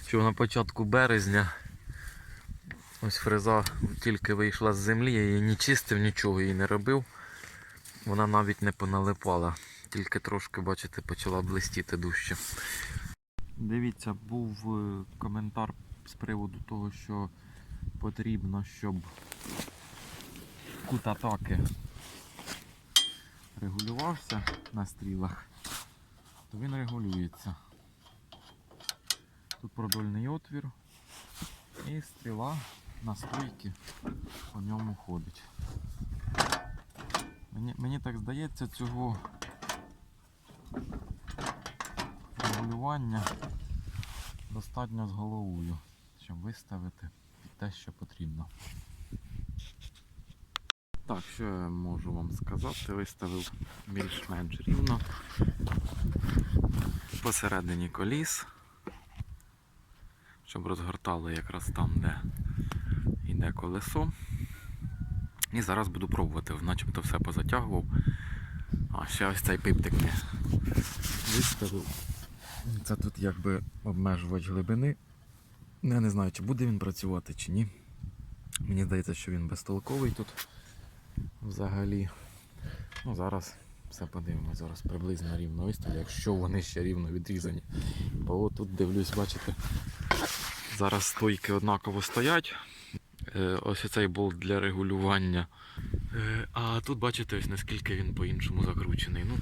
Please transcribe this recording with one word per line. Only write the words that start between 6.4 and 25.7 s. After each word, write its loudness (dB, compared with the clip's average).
їй 4
не 4
робив. 4
Вона 4
навіть 4
не 4
поналипала, 2
тільки 0
трошки, -4
бачите, -2
почала 0
блистіти 0
дужче. 0
Дивіться, 0
був, -2
е, -2
коментар -2
з -16
приводу -4
того, -2
що -4
потрібно, 0
щоб -4
кут 0
атаки 2
регулювався -2
на 0
стрілах, -4